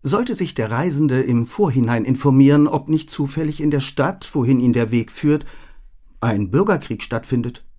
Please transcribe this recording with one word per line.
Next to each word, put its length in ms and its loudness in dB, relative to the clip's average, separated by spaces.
sollte 320 -2
sich 200 -6
der 160 -4
Reisende 520 0
im 240 0
Vorhinein 580 0
informieren, 640 4
ob 220 -4
nicht 200 -2
zufällig 520 -4
in 80 0
der 100 0
Stadt, 540 -4
wohin 260 2
ihn 140 2
der 160 0
Weg 200 -2
führt, 360 0
ein 300 0
Bürgerkrieg 520 0
stattfindet 640 -6